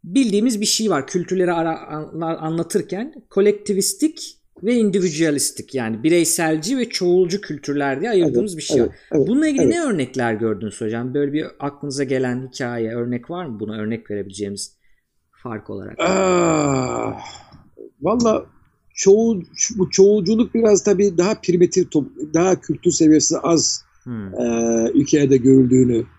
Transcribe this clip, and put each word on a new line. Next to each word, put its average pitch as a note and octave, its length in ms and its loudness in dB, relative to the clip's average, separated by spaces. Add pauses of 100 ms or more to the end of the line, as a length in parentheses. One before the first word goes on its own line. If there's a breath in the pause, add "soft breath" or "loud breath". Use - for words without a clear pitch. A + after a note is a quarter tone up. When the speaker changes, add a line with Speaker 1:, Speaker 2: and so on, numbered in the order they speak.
Speaker 1:
Bildiğimiz G#3 560 0
bir G#3+ 60 -2
şey G#3+ 240 0
var C#3 160 0
kültürleri F3+ 460 0
ara-, E3 360 -2
anla-, D#3 500 -8
anlatırken. E3+ 760 -4 (160)
Kolektivistik G#3 1080 -2 (240)
ve A3+ 120 0
individualistik, E3+ 1000 0
yani A2+ 280 -4
bireyselci D#3+ 760 0
ve A#3+ 100 -2
çoğulcu F3+ 520 0
kültürler C#3+ 600 -4
diye A3+ 100 -4
ayırdığımız F3 420 2
Speaker 2:
Evet, D#3+ 60 -12
Speaker 1:
bir D3 40 -12
şey C#3+ 200 0
var. A2 40 2
Speaker 2:
evet, - 120 -10 (140)
evet, D3 160 2
Speaker 1:
Bununla D4 200 2
ilgili C4+ 140 0
Speaker 2:
evet. C4+ 120 4
Speaker 1:
ne F4 100 0
örnekler B2+ 500 -2
gördünüz G#2+ 460 -4
hocam? A#2 340 -6
Böyle C#3+ 180 -2
bir D#3 140 -4 (140)
aklınıza C#3+ 440 -6
gelen B2+ 500 -4
hikaye, A#2+ 400 -6
örnek A#2+ 360 -6
var F3 160 -8
mı G#2+ 140 -12
buna G#2+ 180 -8
örnek A2 320 -8
verebileceğimiz G2+ 680 -10 (680)
fark A2 280 -12
olarak? G2+ 300 -12
Speaker 2:
Aa, D#3 1120 0 (880 loud breath)
valla A3 460 0 (480)
çoğul-, G#3 500 4 (340)
bu F#3 120 0
çoğulculuk G#3 640 4
biraz G#3+ 300 4
tabii G3 340 2
daha G3 220 0
primitif F3 500 2
top-, D3+ 440 -4
daha F3 260 2
kültür E3 300 -2
seviyesi D#3 480 4
az, - 480 0 (180)
Speaker 1:
Hmm. G#2+ 300 -10
Speaker 2:
e, A#2+ 100 -4 (500)
ülkelerde C#3+ 420 4
görüldüğünü B2+ 680 6 (140)